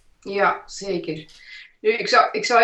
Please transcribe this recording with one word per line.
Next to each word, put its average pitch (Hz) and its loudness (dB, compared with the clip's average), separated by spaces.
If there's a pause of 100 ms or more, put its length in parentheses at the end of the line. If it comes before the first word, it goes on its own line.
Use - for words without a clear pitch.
(200)
Ja, 196 -2
zeker. 170 -8 (540)
Nu, 214 0
ik - -6
zou, 233 4
ik - -6
zou 233 4